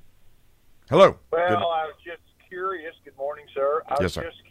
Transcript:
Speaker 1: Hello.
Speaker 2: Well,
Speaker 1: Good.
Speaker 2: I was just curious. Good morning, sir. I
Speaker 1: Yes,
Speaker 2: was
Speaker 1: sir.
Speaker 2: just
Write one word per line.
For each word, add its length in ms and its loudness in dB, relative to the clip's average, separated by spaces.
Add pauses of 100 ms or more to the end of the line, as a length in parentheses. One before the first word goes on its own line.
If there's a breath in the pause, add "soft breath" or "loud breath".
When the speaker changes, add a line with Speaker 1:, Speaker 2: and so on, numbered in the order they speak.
(880)
Speaker 1:
Hello. 300 6 (140)
Speaker 2:
Well, 180 2
Speaker 1:
Good. 80 2
Speaker 2:
I 280 -2
was 100 -14 (100)
just 160 -16 (260)
curious. 460 -8 (100)
Good 140 -20
morning, 280 -8 (100)
sir. 320 0
I 60 -6
Speaker 1:
Yes, 80 0
Speaker 2:
was 120 -2
Speaker 1:
sir. 100 -8
Speaker 2:
just 140 -14 (140)